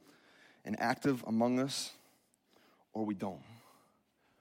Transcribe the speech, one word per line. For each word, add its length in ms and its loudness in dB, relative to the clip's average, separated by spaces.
and 160 -4
active 480 2
among 320 4
us, 320 -2
or 120 -4
we 80 -2
don't. 300 -6